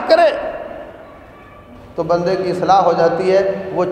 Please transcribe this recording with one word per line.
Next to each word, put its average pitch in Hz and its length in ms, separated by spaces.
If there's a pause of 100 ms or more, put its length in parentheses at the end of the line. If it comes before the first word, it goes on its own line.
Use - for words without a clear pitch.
کرے، 320 240 (1600)
تو 170 80
بندے 175 340
کی 185 140
اصلاح 180 320
ہو 175 160
جاتی 170 380
ہے، 190 360
وہ 180 200